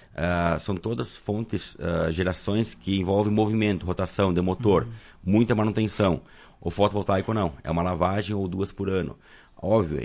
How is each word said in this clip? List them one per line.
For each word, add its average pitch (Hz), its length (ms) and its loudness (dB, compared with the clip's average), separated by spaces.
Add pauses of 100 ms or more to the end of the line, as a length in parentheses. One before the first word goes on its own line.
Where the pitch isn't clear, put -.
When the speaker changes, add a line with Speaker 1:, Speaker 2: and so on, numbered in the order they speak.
(140)
Speaker 1:
ah, 85 460 0
são 98 160 -4
todas - 400 -6
fontes, - 640 -6
ah, 82 320 0
gerações 95 600 -2
que 98 260 -2
envolvem 101 320 2
movimento, 107 540 2
rotação 92 480 0
de 85 80 2
motor, 90 420 2
Speaker 2:
Uhum. 58 80 -8 (320)
Speaker 1:
muita 110 320 4
manutenção. 104 640 2 (380)
O 85 100 -6
fotovoltaico 101 640 0
não, 98 200 0 (100)
é 76 80 -6
uma 85 120 0
lavagem 92 520 0
ou 98 120 -2
duas 95 240 -4
por 95 180 -6
ano. 90 260 -2 (440)
Óbvio, 87 460 0